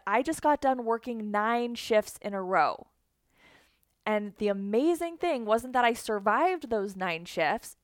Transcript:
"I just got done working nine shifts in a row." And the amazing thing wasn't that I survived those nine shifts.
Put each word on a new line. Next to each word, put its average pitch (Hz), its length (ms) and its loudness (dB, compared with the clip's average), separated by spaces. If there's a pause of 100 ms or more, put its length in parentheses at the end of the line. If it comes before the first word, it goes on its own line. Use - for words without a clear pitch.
"I 214 160 2
just 320 200 -4
got 302 180 4
done 262 240 0
working 226 460 -4
nine 233 440 0
shifts - 460 2
in 202 140 -6
a 196 80 -4
row." 180 460 2 (1160)
And 208 320 -2
the 208 120 -2
amazing 285 680 0
thing 302 280 -2
wasn't 233 280 0
that 247 140 4
I 233 80 2
survived 233 720 0
those 208 280 -2
nine 170 280 -4
shifts. 175 600 -2